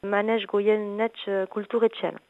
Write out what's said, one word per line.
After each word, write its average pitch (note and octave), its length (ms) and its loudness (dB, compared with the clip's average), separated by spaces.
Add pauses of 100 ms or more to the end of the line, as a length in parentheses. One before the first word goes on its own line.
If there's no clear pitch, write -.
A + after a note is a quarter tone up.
Manes G#3 440 0
Goienetx, G#3 800 0
eh, G3 200 0
kulturetxean. A3 720 0 (120)